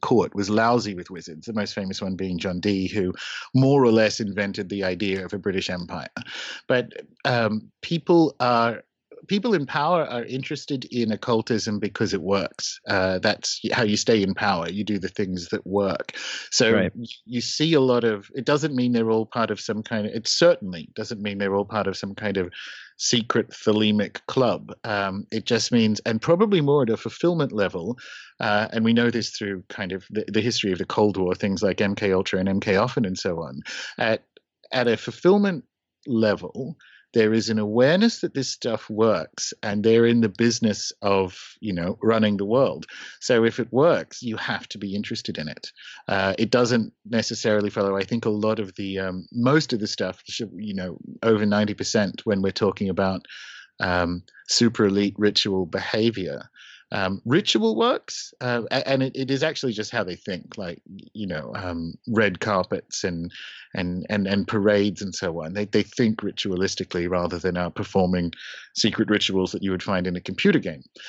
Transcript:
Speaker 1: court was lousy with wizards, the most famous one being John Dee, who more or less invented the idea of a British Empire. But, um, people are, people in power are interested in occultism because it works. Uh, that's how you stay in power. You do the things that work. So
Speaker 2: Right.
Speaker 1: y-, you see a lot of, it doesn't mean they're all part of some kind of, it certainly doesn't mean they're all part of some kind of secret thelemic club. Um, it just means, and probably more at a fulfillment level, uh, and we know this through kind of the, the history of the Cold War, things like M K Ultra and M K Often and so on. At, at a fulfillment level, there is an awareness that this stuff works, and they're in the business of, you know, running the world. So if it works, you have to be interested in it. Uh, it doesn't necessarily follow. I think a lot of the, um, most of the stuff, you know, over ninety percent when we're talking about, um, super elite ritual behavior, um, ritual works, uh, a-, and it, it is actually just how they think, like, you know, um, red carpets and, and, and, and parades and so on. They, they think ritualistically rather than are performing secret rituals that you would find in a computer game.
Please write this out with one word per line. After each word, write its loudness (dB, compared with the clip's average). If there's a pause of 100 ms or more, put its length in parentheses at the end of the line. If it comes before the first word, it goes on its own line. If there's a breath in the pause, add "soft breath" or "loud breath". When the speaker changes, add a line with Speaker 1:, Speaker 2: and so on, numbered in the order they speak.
Speaker 1:
court 2
was -2
lousy 2
with -12
wizards, -16
the -8
most -4
famous -6
one -4
being -4
John -4
Dee, 0
who -2 (420 loud breath)
more 6
or 6
less 4
invented -4
the -4
idea -2
of -10
a -4
British -2
Empire. -8 (580 loud breath)
But, 0 (320)
um, 0 (120)
people 4
are, 2 (420)
people 0
in 2
power 0
are -6
interested -6
in -2
occultism 0
because -2
it -2
works. -2
Uh, 2
that's -2 (120)
how 2
you 2
stay 4
in 2
power. -2
You -4
do -2
the -6
things -6
that -6
work. -2 (380 loud breath)
So 4
Speaker 2:
Right. 4
Speaker 1:
y-, -10 (200)
you -4
see 0
a 6
lot 4
of, -2
it -6
doesn't 2
mean 2
they're 2
all 2
part -2
of -4
some -4
kind -4
of, -6
it -6
certainly 2
doesn't -8
mean -6
they're 0
all 2
part -2
of -4
some -10
kind -2
of -2 (500 loud breath)
secret 0
thelemic 0
club. 0 (100)
Um, -4
it -6
just 0
means, 4
and -2
probably 4
more 4
at 0
a 0
fulfillment 0
level, -2 (440 loud breath)
uh, 2
and 0
we 6
know 4
this -2
through -6
kind -8
of -8
the, -4
the 0
history 0
of -2
the -4
Cold 2
War, 0
things -2
like 0
M 0
K 0
Ultra 0
and 0
M 0
K 2
Often 2
and -4
so -4
on. -12 (380 loud breath)
At, 0 (480)
at 2
a 4
fulfillment 2 (420)
level, 0 (380 soft breath)
there 4
is 2
an 0
awareness 4
that -4
this -4
stuff -4
works, 0
and -2
they're 6
in 6
the 4
business 0
of, 0
you -6
know, -2
running 4
the -2
world. 2 (360 loud breath)
So 4
if 2
it -4
works, 2
you -6
have -6
to -12
be -6
interested -6
in -6
it. -14 (340 loud breath)
Uh, 0
it 0
doesn't 2 (140)
necessarily 0
follow. 0
I 0
think -4
a 0
lot 0
of -6
the, -6
um, -6
most 2
of -2
the -4
stuff, -6 (320)
you -8
know, -6 (240)
over 4
ninety 2
percent -2
when 2
we're 2
talking 0
about, 0 (560 loud breath)
um, 0 (260 loud breath)
super 4
elite 4
ritual 2
behavior, -2 (400 loud breath)
um, -2
ritual 2
works, -2
uh, -2
a-, 0
and 2
it, -2
it -4
is 0
actually -2
just -8
how -2
they -8
think, -10
like, -10 (320)
you -8
know, -8
um, -6 (140)
red 2
carpets -2
and, -4 (440 loud breath)
and, -4
and, 0
and 0
parades 2
and -6
so -4
on. -8
They, -4
they 2
think 0
ritualistically -2
rather 0
than -2
are -2
performing 0 (420 loud breath)
secret 2
rituals 2
that -6
you -2
would -2
find -2
in -4
a -6
computer 2
game. -8 (260 loud breath)